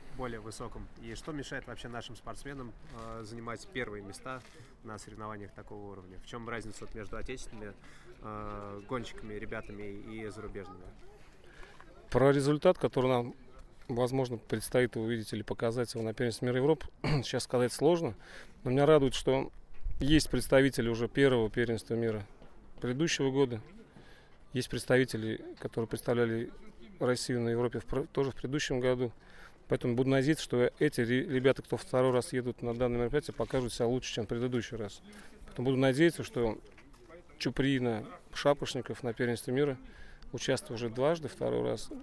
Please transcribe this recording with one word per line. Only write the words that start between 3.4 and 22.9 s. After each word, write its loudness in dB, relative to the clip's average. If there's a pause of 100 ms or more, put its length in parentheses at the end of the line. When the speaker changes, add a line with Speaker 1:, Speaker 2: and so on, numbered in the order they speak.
Speaker 1:
первые -2
места -10 (440)
на -10
соревнованиях -10
такого -14
уровня? -16
В -18
чем -10
разница -6
вот -10
между -8
отечественными, -8 (480)
э, -8
гонщиками, -6
ребятами -8
и -10
зарубежными? -12 (1200)
Speaker 2:
Про 6
результат, 4
который 2
нам, 2 (540)
возможно, 0
предстоит 0
увидеть -2
или -2
показать -2
его -4
на -2
первенстве 0
мира 2
Европы, 2 (160)
<clears throat> - (200)
сейчас -2
сказать 2
сложно. 2 (480)
Но 0
меня 6
радует, 8
что 2 (480)
есть 6
представители 4
уже 0
первого 6
первенства 0
мира 0 (540)
предыдущего 0